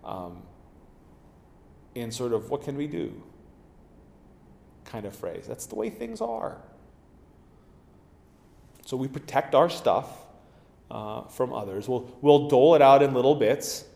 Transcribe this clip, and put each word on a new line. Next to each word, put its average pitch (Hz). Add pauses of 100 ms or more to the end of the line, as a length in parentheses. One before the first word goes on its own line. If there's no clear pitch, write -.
um, 90 (1500)
in 117
sort 120
of, 110
"What 143
can 139
we 143
do?" - (1600)
kind 107
of 95
phrase. 87
That's -
the -
way 110
things 110
are. - (2250)
So 131
we 131
protect 139
our 160
stuff, 123 (800)
uh, 107
from 123
others. 104
We'll, 127
we'll 147
dole 147
it 147
out 139
in 135
little 127
bits - (100)